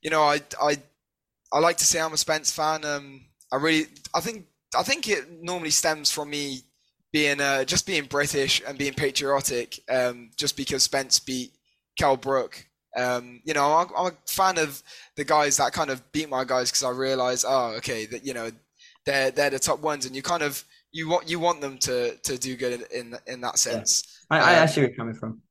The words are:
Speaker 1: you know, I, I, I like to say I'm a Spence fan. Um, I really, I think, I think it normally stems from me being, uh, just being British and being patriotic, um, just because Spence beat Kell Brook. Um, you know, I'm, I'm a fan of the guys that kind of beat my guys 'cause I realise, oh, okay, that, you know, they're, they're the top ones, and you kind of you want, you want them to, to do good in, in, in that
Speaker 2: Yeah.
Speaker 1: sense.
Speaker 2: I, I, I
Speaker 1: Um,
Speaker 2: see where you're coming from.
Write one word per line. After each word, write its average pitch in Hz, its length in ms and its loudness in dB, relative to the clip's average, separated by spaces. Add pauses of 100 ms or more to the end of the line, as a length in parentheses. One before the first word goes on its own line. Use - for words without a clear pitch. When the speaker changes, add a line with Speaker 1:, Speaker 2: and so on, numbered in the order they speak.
Speaker 1:
you 156 80 -6
know, 156 140 4
I, 147 180 4 (200)
I, 147 160 2 (720)
I 139 80 2
like 170 180 4
to - 80 0
say 175 140 2
I'm 160 140 -2
a 156 40 -2
Spence 156 340 0
fan. 156 340 0
Um, 143 400 -8 (260)
I 131 60 0
really, 156 300 2 (260)
I 175 60 2
think, 202 260 -8 (320)
I - 60 2
think 277 240 -2
it 165 340 -2
normally 170 280 -4
stems 151 420 2
from 147 180 -6
me 143 320 -6 (520)
being, 147 260 4
uh, 139 240 2
just 156 240 -2
being 170 160 0
British 139 640 0
and 139 100 -12
being 139 160 -2
patriotic, 135 840 -2 (100)
um, 123 460 -2
just - 220 -4
because 135 260 0
Spence 135 360 0
beat 127 340 -8 (440)
Kell 139 200 2
Brook. 135 480 -4 (300)
Um, 123 500 -4
you 156 80 -4
know, 147 200 4
I'm, 170 140 4 (100)
I'm 180 100 0
a 170 80 -4 (100)
fan 190 320 2
of 147 240 -2 (340)
the 147 80 -4
guys 147 340 4
that 139 140 2
kind 151 180 -2
of 131 220 -8
beat 151 180 -2
my 131 140 0
guys 127 280 0
'cause - 120 0
I 127 60 0
realise, 127 580 0
oh, 123 300 2
okay, 117 300 -4
that, 120 180 -10
you 135 80 -8
know, 113 180 -6 (540)
they're, 135 260 2
they're 143 200 2
the 135 80 -2
top 165 200 0
ones, 147 260 -2
and 131 100 -8
you 139 60 -8
kind 165 220 0
of 143 200 -4 (340)
you 160 140 -6
want, 170 180 0
you 170 100 -2
want 165 220 0
them 135 160 -8 (100)
to, 123 280 0 (120)
to 135 100 -2
do 127 180 -6
good 123 180 -2
in, 120 260 -8
in, 120 180 -12 (140)
in 123 100 -10
that 123 120 -4
Speaker 2:
Yeah. - 180 2
Speaker 1:
sense. 110 180 -2 (400)
Speaker 2:
I, 156 100 6
I, 165 140 8
I 165 80 10
Speaker 1:
Um, 160 60 8
Speaker 2:
see 151 140 2
where 127 80 4
you're - 80 -10
coming 113 180 -6
from. 110 360 -10